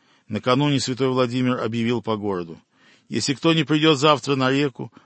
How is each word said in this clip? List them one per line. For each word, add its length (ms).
Накануне 520
святой 300
Владимир 540
объявил 400
по 120
городу: 440
«Если 240
кто 200
не 100
придет 340
завтра 380
на 160
реку, 420